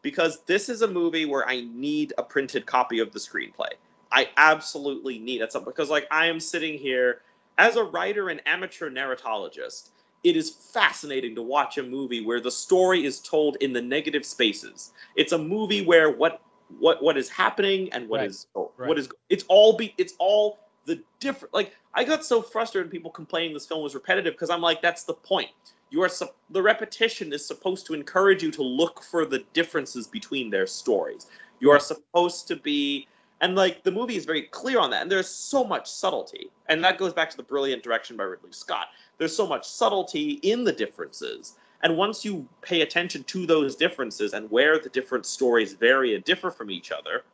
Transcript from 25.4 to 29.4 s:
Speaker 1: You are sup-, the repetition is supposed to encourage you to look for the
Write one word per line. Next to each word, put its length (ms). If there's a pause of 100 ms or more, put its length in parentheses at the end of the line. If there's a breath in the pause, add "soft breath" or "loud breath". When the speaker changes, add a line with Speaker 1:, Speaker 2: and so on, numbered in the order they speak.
Speaker 1:
You 100
are 80
sup-, 260 (140)
the 120
repetition 680
is 140
supposed 400
to 80
encourage 480
you 100
to 120
look 400
for 220
the 140 (140)